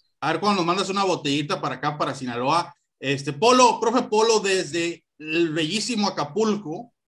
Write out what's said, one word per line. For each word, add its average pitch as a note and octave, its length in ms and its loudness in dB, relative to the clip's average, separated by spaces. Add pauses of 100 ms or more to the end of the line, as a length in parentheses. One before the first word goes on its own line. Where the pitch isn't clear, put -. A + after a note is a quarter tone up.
(200)
A D3+ 120 0
ver D#3+ 80 -4
cuando G3+ 180 2
nos E3+ 80 0
mandas F#3 220 0
una G3 160 0
botellita D3+ 560 -2
para C3 160 -6
acá, D3 220 -4
para D3 160 -2
Sinaloa. B2+ 600 -2 (240)
Este, C#3 340 -4
Polo, A#3+ 460 6
profe A#3 240 0
Polo, A3 380 2
desde E3+ 640 -2 (140)
el D#3 340 -2
bellísimo G3+ 560 -2
Acapulco. F3+ 840 -2 (180)